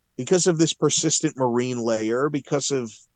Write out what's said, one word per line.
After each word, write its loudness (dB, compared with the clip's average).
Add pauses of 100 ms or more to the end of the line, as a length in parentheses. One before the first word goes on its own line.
(160)
because 0
of 2
this 2
persistent 0
marine 0
layer, 0
because -4
of -2 (260)